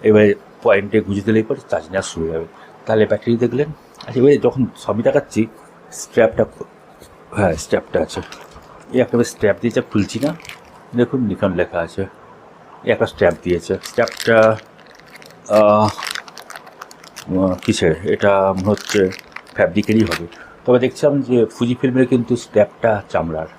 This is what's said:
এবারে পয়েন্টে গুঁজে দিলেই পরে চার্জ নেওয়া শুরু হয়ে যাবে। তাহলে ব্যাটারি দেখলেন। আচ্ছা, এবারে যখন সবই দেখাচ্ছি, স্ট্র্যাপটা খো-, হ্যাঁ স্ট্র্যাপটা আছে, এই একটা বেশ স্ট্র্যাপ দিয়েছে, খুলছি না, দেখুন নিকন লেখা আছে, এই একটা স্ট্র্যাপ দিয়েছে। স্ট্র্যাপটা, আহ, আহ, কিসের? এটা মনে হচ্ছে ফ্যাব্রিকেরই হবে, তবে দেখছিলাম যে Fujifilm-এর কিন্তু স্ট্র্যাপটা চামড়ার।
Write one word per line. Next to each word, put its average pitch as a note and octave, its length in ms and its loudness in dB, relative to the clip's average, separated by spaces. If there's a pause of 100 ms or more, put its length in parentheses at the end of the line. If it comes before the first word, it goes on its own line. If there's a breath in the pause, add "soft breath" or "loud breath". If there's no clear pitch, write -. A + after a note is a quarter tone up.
এবারে G#2+ 260 6 (280)
পয়েন্টে G#2 380 2
গুঁজে G2 200 -4
দিলেই A2 220 2
পরে C3+ 180 -6 (100)
চার্জ D#2+ 160 -4
নেওয়া F#2+ 160 -4
শুরু E2 240 -6
হয়ে D#2+ 80 -6
যাবে। E2 120 -6 (400 loud breath)
তাহলে G#2+ 200 2
ব্যাটারি A2 300 -2
দেখলেন। B2 320 -2 (300)
আচ্ছা, A#2 220 -6
এবারে C#3 180 6
যখন B2 280 0 (100)
সবই G#2+ 260 -4
দেখাচ্ছি, B2 440 0 (460)
স্ট্র্যাপটা - 520 0
খো-, - 200 -12 (720)
হ্যাঁ F#2+ 160 0
স্ট্র্যাপটা - 480 -4
আছে, - 200 -6 (720)
এই B2 80 0
একটা A#2 180 0
বেশ A#2+ 80 2
স্ট্র্যাপ G2 340 -2
দিয়েছে, A#2+ 200 -2
খুলছি G#2 380 -4
না, D3 160 -4 (600)
দেখুন A#2+ 240 0
নিকন G2 340 -2
লেখা E2+ 260 -2
আছে, E2+ 220 -6 (840)
এই A#2+ 80 0
একটা A2 140 0
স্ট্র্যাপ F2 360 0
দিয়েছে। F2 400 -4
স্ট্র্যাপটা, A2 760 2 (920)
আহ, - 100 4
আহ, - 2000 -2
কিসের? F2+ 520 -2
এটা G2 460 2
মনে F#2+ 160 -2
হচ্ছে G2+ 420 0 (440)
ফ্যাব্রিকেরই G#2 500 2
হবে, E2+ 220 -6 (380 loud breath)
তবে B2 140 4
দেখছিলাম C#3 440 0
যে A#2+ 220 2
Fujifilm-এর B2 600 0
কিন্তু B2 300 0
স্ট্র্যাপটা G#2 720 0
চামড়ার। D#2+ 380 -4 (120)